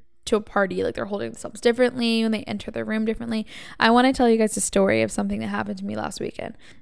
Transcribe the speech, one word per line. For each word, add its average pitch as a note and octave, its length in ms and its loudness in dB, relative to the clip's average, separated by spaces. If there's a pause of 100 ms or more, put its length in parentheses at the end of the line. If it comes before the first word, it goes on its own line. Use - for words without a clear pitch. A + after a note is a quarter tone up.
(260)
to A3 120 2
a G#3 40 2
party, F#3+ 420 0
like, - 120 -2
they're A#3 100 -4
holding G3+ 260 -6
themselves - 280 -14
differently, A#3 640 2
when A3+ 80 0
they G#3+ 120 -4
enter G#3 280 -8
the A#3 140 -6
room A3 180 -2
differently. A3+ 420 -4 (340)
I A3+ 120 6
wanna B3 220 6
tell B3+ 160 4
you A3+ 80 6
guys A3 180 2
a G3+ 60 -2
story G3 400 2
of G#3 100 0
something G3+ 300 -4
that A3 60 -6
happened G3+ 320 -4
to G3 60 -10
me G3+ 100 -6
last - 260 -6
weekend. - 340 -8 (260)